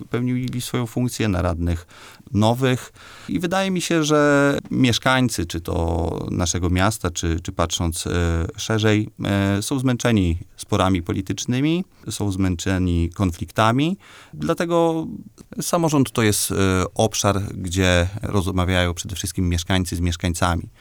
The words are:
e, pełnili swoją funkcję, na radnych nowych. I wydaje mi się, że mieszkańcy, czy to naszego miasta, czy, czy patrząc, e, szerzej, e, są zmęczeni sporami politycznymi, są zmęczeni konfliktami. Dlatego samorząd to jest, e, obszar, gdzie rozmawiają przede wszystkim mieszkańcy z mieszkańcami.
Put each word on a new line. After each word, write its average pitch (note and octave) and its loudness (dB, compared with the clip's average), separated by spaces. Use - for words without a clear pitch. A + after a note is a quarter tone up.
e, - -14
pełnili B2 -2
swoją B2 -4
funkcję, A#2+ -2
na F2 0
radnych F2 -2
nowych. A#2+ 2
I - -2
wydaje F#3+ 0
mi F3+ 0
się, E3 0
że D3 4
mieszkańcy, B2 2
czy E2+ -6
to E2+ -2
naszego F2+ 0
miasta, F#2 2
czy, E2 -2
czy F2+ -8
patrząc, E2+ -2
e, - -2
szerzej, G#2+ 0
e, G2 2
są C#3 -2
zmęczeni A2+ 2
sporami F#2 0
politycznymi, B2 -2
są G2+ -2
zmęczeni F2+ 0
konfliktami. A2+ 0
Dlatego E3 0
samorząd D3+ 2
to A#2+ 0
jest, G#2 2
e, - -2
obszar, G#2 0
gdzie F2+ 2
rozmawiają F2+ 0
przede F2 -8
wszystkim F#2+ -2
mieszkańcy F2 0
z E2+ -4
mieszkańcami. F2 0